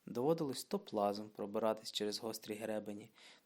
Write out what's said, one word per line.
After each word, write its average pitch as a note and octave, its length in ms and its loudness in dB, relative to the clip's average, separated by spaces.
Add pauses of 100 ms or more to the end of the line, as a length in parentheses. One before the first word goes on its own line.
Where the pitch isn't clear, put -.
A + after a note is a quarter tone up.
Доводилось C#3 580 2
то G2+ 140 -2
плазом G#2+ 520 2
пробиратись G#2+ 640 0
через G#2 260 0
гострі A2 360 -6
гребені, G#2+ 560 -6 (340)